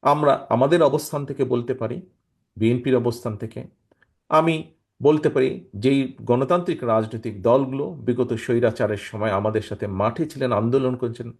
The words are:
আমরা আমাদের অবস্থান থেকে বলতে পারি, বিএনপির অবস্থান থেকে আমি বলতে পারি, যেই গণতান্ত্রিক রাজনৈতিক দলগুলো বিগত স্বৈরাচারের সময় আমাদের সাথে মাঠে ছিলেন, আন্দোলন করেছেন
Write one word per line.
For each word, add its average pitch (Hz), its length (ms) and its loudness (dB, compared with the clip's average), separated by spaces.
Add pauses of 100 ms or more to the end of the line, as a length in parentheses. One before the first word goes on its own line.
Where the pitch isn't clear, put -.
আমরা 147 460 2
আমাদের 139 340 4
অবস্থান 143 440 0
থেকে 139 180 -4
বলতে 123 300 -2
পারি, 120 280 -8 (540)
বিএনপির 123 400 2
অবস্থান 113 400 -2
থেকে 113 280 -12 (640)
আমি 160 440 2 (300)
বলতে 151 260 4
পারি, 135 360 0 (120)
যেই 131 460 0
গণতান্ত্রিক 135 640 0
রাজনৈতিক 110 580 -2
দলগুলো 135 480 2
বিগত 127 420 -2
স্বৈরাচারের 113 640 0
সময় 107 340 -4
আমাদের 104 320 0
সাথে 104 240 -8
মাঠে 107 400 -2
ছিলেন, 135 260 -4
আন্দোলন 123 440 0
করেছেন 117 440 -8